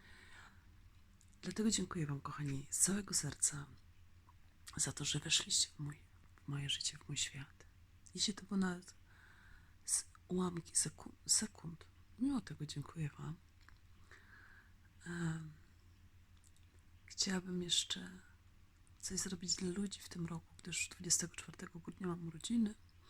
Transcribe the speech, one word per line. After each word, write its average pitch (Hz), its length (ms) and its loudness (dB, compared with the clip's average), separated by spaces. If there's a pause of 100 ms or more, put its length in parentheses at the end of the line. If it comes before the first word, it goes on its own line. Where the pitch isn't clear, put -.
(1400)
Dlatego 214 280 4
dziękuję 180 360 2
wam, 139 140 0
kochani, 139 500 -2
z - 80 0
całego 196 360 4
serca 143 520 2 (1120)
za - 160 2
to, 143 120 -4
że 147 140 2
weszliście - 500 4
w - 100 -14
mój, 147 220 -4 (440)
w - 40 -8
moje 143 220 0
życie, - 280 0
w - 100 -12
mój 143 80 -4
świat. - 500 -4 (480)
Jeśli 196 200 2
to - 100 -10
było 196 120 0
nawet 185 380 2 (920)
z - 180 4 (240)
ułamki 180 480 2
seku-, - 380 2 (120)
sekund, - 600 0 (320)
mimo 262 220 2
tego 151 260 -4
dziękuję 147 520 -4
wam. 147 180 -6 (1700)
Em, 160 460 0 (1500)
chciałabym 185 580 0
jeszcze 180 580 0 (800)
coś 190 180 -2
zrobić 185 380 0
dla 185 140 2
ludzi 196 300 0
w - 80 -12
tym 170 180 -2
roku, 170 320 -8
gdyż - 300 -2
dwudziestego - 460 2
czwartego - 440 -12
grudnia 175 280 -6
mam 175 200 0
urodziny. 214 480 4 (360)